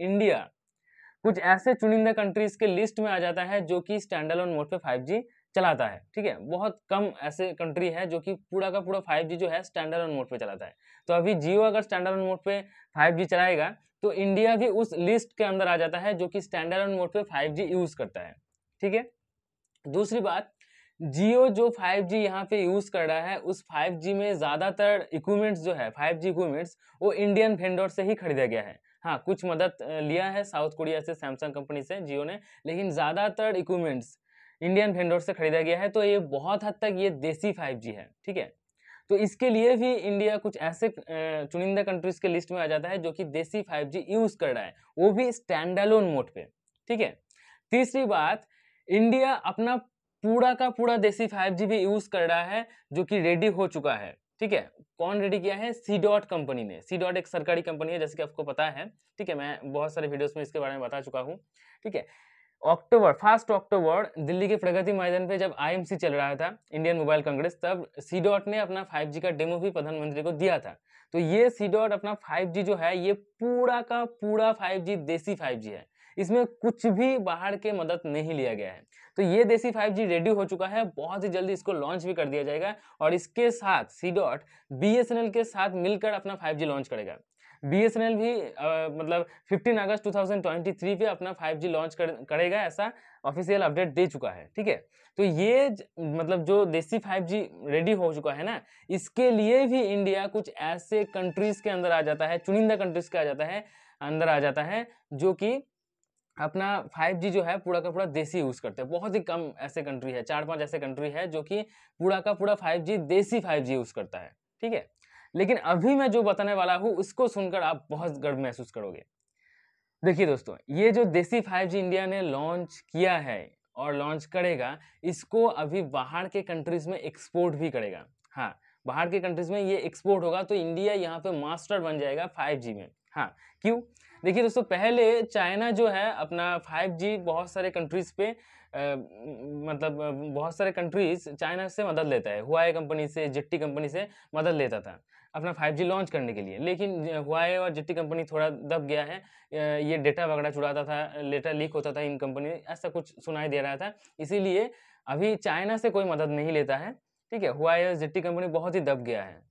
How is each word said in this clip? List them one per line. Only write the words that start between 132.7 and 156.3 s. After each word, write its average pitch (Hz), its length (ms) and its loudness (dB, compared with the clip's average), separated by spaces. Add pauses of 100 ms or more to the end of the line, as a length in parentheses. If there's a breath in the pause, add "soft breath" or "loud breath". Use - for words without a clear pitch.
में। 95 160 -14 (200)
हाँ, 120 260 -6 (260 soft breath)
क्यों? 233 180 2 (440 soft breath)
देखिए 190 180 4
दोस्तों, 233 200 2
पहले 226 600 4
चाइना 208 480 0
जो 226 180 4
है, 202 260 0
अपना 170 440 -2
फ़ाइव 170 320 -4
जी 190 260 -2
बहुत 170 360 -2
सारे 185 180 -2
कंट्रीज 170 400 -4
पे, 196 160 -2
अ, 226 100 -4 (1300 soft breath)
मतलब, 151 380 -4
अ, 151 80 -2
बहुत 147 460 -6
सारे 190 160 0
कंट्रीज 175 560 -2
चाइना 170 400 -6
से 208 160 -4
मदद 160 220 0
लेता 117 240 0
है, 104 120 -4
Huawei 160 320 4
कंपनी 156 340 -4
से, 151 200 -4
जेट्टी 147 300 -4
कंपनी 147 300 -4
से 185 200 -6 (260 soft breath)
मदद 160 200 2
लेता 117 260 0
था 92 240 -16 (300 soft breath)
अपना 165 180 -4
फ़ाइव 156 220 0
जी 170 100 0
लॉन्च 185 260 -2
करने 123 240 -2
के 104 80 -6
लिए। 95 160 -10
लेकिन, 175 500 -2
अ, 156 120 -4
Huawei 165 380 0
और 185 120 0
जेट्टी 156 240 -6
कंपनी 160 300 -4
थोड़ा 156 260 0
दब 147 360 -4
गया 147 180 0
है, 170 140 -10
अ, 151 680 -4
ये 160 80 0
डेटा 147 300 2
वगैरह 147 240 0
चुराता 143 340 -2
था, 147 460 -6
डेटा 147 220 -2
लीक 151 200 -4
होता 147 200 -4
था 143 80 -6
इन 143 180 -4
कंपनी, 139 300 -6
ऐसा 165 400 -8
कुछ 156 360 -10
सुनाई 156 240 -4
दे 143 120 0
रहा 139 160 -4
था, 202 180 -8 (260 soft breath)
इसीलिए 196 500 0 (360 soft breath)
अभी 180 300 0
चाइना 190 400 -2
से 220 140 0
कोई 196 140 2
मदद 156 240 0
नहीं 147 240 -2